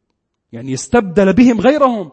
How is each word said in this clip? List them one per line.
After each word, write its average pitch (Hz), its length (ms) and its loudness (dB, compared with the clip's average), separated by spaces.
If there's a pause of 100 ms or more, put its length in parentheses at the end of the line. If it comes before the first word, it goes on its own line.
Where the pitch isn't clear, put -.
(520)
يعني 131 220 -10
استبدل 190 580 -2
بهم 233 280 4
غيرهم، 247 520 0